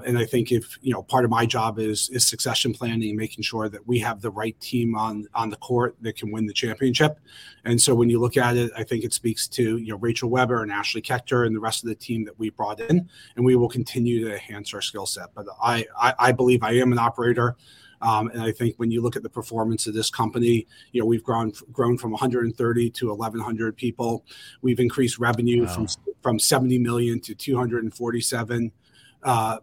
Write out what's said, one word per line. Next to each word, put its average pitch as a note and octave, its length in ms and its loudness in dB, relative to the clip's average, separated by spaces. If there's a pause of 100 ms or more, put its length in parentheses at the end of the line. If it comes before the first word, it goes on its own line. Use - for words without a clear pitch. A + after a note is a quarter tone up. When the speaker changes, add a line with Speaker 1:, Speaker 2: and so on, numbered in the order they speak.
Speaker 1:
and B2 100 2
I A#2 80 2
think A#2 260 0
if, A#2 300 0
you C3 100 -2
know, G2 120 -4
part B2+ 200 2
of A#2 60 2
my A#2 160 2
job A2+ 320 -2
is, G#2+ 320 -2
is A#2+ 160 2
succession A#2 480 0
planning A2+ 360 -2
and G#2 80 -4
making A2 260 -6
sure A2 260 -4
that G2+ 160 -12
we A#2+ 140 2
have G#2+ 220 -4
the A2 100 -4
right G#2+ 280 -6
team A#2 360 0
on, G#2+ 400 -2
on A2+ 160 -2
the G#2 60 -8
court A#2+ 440 0
that A2+ 140 -6
can G#2+ 160 -8
win A2 160 -2
the G#2 60 -8
championship. B2+ 680 0 (460)
And A#2+ 140 2
so B2+ 140 4
when A#2 160 6
you A#2 100 4
look A#2+ 180 2
at A#2+ 200 4
it, A#2+ 180 0
I A2 80 -6
think A2 200 -4
it A2+ 100 -4
speaks - 360 -2
to, A2+ 280 0
you A2+ 140 -8
know, G#2+ 60 -8
Rachel A#2 340 -2
Weber B2 320 2
and G#2 80 -6
Ashley G#2 300 -4
Kechter A#2+ 440 0
and A2 100 2
the G#2+ 40 -4
rest A2 240 -4
of A#2 60 -6
the G#2+ 60 -4
team A2+ 300 -4
that G#2+ 140 -18
we A2 100 -2
brought G#2 300 -6
in, D#3 280 2 (280)
and B2 100 2
we B2+ 100 8
will A#2+ 140 4
continue A#2 560 0
to A2 80 -6
enhance G2+ 400 -12
our G2+ 80 -8
skill G2 240 -8
set. F2+ 300 -8
But G#2 100 -14 (160)
I, A#2 240 0 (140)
I, A#2+ 180 4
I B2 140 6
believe B2 320 4
I A2 160 0
am B2+ 120 4
an A#2+ 60 2
operator. A#2+ 580 2 (460)
Um, A2+ 280 0
and A#2 120 -8
I A2+ 120 0
think A#2 240 -2
when A2+ 120 0
you A#2 120 0
look A#2 140 -2
at - 80 -8
the A2+ 60 -10
performance A2+ 560 -4
of A2 80 -6
this A2 160 -2
company, A#2 560 2 (260)
you B2 100 0
know, G#2+ 60 0
we've A2+ 160 2
grown, A2+ 280 0 (220)
grown B2 240 2
from A2+ 160 -6
a A2 40 -6
hundred B2 280 0
and A2+ 100 -4
thirty A#2 360 0
to A#2+ 180 -4
eleven A2 320 -6
hundred A2+ 340 -4
people. A#2 480 -4 (380)
We've B2 180 2
increased B2 380 2
revenue A#2+ 480 2
Speaker 2:
Wow. F#2+ 80 -6
Speaker 1:
from, - 140 -2 (340)
from A2+ 180 2
seventy B2+ 380 4
million A#2+ 440 0
to A2 120 -14
two B2+ 240 -2
hundred A#2+ 280 -2
and A2 60 -4
forty-seven, A#2 800 -4 (520)
uh, A2+ 400 0